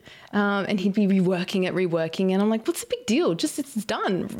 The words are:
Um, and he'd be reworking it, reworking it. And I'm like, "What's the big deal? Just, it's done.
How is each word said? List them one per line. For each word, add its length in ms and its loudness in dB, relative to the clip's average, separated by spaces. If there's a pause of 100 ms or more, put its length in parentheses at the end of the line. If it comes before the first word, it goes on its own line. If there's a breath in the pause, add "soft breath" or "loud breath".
(320 loud breath)
Um, 360 0
and 120 0
he'd 140 0
be 140 4
reworking 580 2
it, 80 -2
reworking 560 0
it. 40 2
And 80 2
I'm 80 2
like, 180 -2
"What's 140 -2
the 80 -14
big 160 -6
deal? 300 2
Just, 240 -4
it's 140 -8
done. 540 -2 (120)